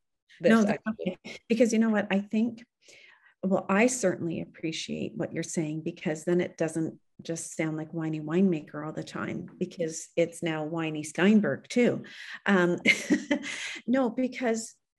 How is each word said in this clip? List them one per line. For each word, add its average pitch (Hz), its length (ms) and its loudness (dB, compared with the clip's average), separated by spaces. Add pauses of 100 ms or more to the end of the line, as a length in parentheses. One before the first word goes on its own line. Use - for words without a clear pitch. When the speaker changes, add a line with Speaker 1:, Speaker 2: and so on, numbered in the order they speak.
(400)
Speaker 1:
this, 175 100 4
Speaker 2:
No, 226 120 8
that's 165 240 0
Speaker 1:
actually. 185 380 -4
Speaker 2:
okay. - 140 -14 (100)
Because 226 240 4
you 220 60 4
know 226 120 4
what? 208 200 2
I 196 100 2
think, 220 440 -2 (800)
well, 190 260 2
I 202 180 6
certainly 170 540 0
appreciate 160 760 -6
what - 160 -4
you're 160 100 -4
saying, 156 420 -4
because 165 400 -6
then 175 160 2
it - 160 -4
doesn't 160 420 -2 (240)
just - 340 -10
sound 156 200 -2
like 156 160 -8
whiny 156 280 -4
winemaker 156 640 0
all 156 80 -8
the 156 120 -8
time, - 420 -8 (120)
because 165 580 -6
it's 165 260 0
now 156 220 -2
whiny 156 380 -4
Steinberg 180 640 4
too. 240 340 2 (440)
Um, 180 320 6 (540)
<laughs> - 540 -6
no, 247 240 2
because 247 640 -2 (240)